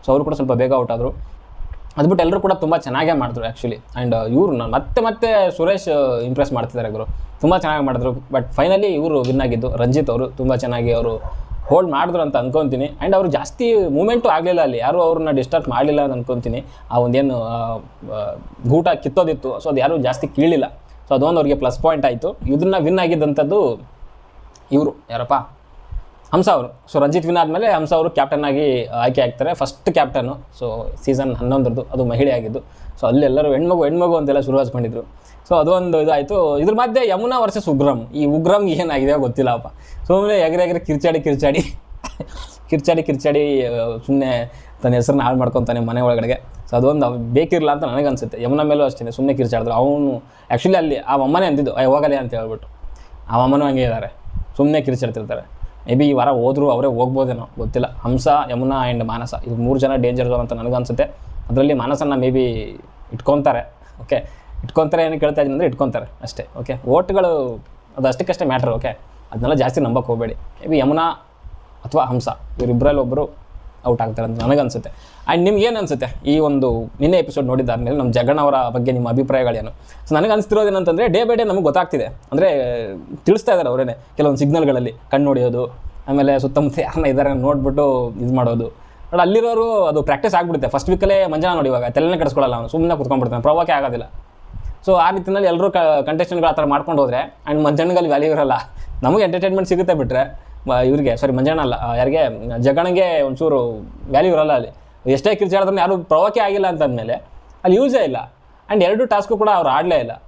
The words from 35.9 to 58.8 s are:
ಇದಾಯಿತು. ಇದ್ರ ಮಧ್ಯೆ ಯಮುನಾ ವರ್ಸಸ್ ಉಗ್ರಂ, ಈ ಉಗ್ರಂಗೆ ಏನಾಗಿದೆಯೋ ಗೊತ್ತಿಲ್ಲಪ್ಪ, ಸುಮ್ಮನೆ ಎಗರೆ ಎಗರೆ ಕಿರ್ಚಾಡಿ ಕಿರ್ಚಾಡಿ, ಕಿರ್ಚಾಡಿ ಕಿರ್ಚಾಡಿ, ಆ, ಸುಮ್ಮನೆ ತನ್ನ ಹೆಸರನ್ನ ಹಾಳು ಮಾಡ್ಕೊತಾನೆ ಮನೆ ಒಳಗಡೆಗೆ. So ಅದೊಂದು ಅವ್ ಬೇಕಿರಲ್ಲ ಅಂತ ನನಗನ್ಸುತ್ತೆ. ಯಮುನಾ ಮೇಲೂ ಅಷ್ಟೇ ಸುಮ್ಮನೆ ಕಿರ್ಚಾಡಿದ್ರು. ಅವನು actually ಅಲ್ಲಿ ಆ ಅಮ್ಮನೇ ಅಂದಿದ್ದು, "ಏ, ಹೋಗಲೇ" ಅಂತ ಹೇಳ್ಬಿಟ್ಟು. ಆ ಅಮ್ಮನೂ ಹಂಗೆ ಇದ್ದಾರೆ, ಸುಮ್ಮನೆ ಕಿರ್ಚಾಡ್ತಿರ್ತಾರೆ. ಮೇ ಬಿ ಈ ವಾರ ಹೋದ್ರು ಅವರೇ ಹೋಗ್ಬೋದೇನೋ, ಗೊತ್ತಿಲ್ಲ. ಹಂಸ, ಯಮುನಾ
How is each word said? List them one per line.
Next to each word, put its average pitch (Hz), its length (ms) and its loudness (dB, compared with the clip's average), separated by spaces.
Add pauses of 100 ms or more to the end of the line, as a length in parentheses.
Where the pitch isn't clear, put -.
ಇದಾಯಿತು. 151 560 0
ಇದ್ರ 185 160 2
ಮಧ್ಯೆ 220 340 2
ಯಮುನಾ 233 320 0
ವರ್ಸಸ್ 202 280 -2
ಉಗ್ರಂ, 135 460 0
ಈ 147 120 0
ಉಗ್ರಂಗೆ 170 460 2
ಏನಾಗಿದೆಯೋ 147 460 0
ಗೊತ್ತಿಲ್ಲಪ್ಪ, 123 500 -2 (380)
ಸುಮ್ಮನೆ 202 280 2
ಎಗರೆ 175 300 2
ಎಗರೆ 175 140 -2
ಕಿರ್ಚಾಡಿ 160 420 0
ಕಿರ್ಚಾಡಿ, 147 420 2 (1080)
ಕಿರ್ಚಾಡಿ 160 320 2
ಕಿರ್ಚಾಡಿ, 147 640 0
ಆ, 117 300 -2 (100)
ಸುಮ್ಮನೆ 131 460 0 (300)
ತನ್ನ 123 120 2
ಹೆಸರನ್ನ 131 280 2
ಹಾಳು 127 160 2
ಮಾಡ್ಕೊತಾನೆ 120 420 0
ಮನೆ 117 200 -2
ಒಳಗಡೆಗೆ. 120 400 0 (300)
So 120 60 -2
ಅದೊಂದು 135 300 2
ಅವ್ 120 120 -4
ಬೇಕಿರಲ್ಲ 151 520 0
ಅಂತ 147 140 -2
ನನಗನ್ಸುತ್ತೆ. 131 580 -2
ಯಮುನಾ 143 200 0
ಮೇಲೂ 147 220 2
ಅಷ್ಟೇ 120 260 -4
ಸುಮ್ಮನೆ 135 240 0
ಕಿರ್ಚಾಡಿದ್ರು. 117 400 0
ಅವನು 139 480 0 (280)
actually 185 260 2
ಅಲ್ಲಿ 156 200 0
ಆ 135 180 -2
ಅಮ್ಮನೇ 147 320 2
ಅಂದಿದ್ದು, 135 360 0
"ಏ, - 20 4
ಹೋಗಲೇ" 143 320 2
ಅಂತ 123 180 -6
ಹೇಳ್ಬಿಟ್ಟು. 113 340 -8 (640)
ಆ 120 120 4
ಅಮ್ಮನೂ 147 220 2
ಹಂಗೆ 135 180 0
ಇದ್ದಾರೆ, 113 300 -4 (440)
ಸುಮ್ಮನೆ 147 240 2
ಕಿರ್ಚಾಡ್ತಿರ್ತಾರೆ. 120 800 -6 (260)
ಮೇ 123 80 0
ಬಿ 147 140 4
ಈ 139 40 2
ವಾರ 127 160 2
ಹೋದ್ರು 135 420 2
ಅವರೇ 123 160 0
ಹೋಗ್ಬೋದೇನೋ, 127 640 0 (100)
ಗೊತ್ತಿಲ್ಲ. 120 280 -2 (100)
ಹಂಸ, 127 320 0 (220)
ಯಮುನಾ 127 420 -2